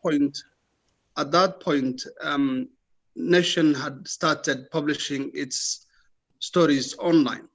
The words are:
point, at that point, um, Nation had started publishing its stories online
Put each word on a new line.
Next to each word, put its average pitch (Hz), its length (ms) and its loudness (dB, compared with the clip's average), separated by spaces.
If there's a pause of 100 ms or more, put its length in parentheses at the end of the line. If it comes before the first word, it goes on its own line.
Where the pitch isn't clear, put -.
point, 143 400 0 (720)
at 143 140 -4
that 180 300 2
point, 131 440 -2 (180)
um, 139 460 -2 (460)
Nation 170 600 2
had 135 340 -8
started 147 640 -4
publishing 147 640 -4
its - 520 -8 (520)
stories 147 600 2
online 160 560 2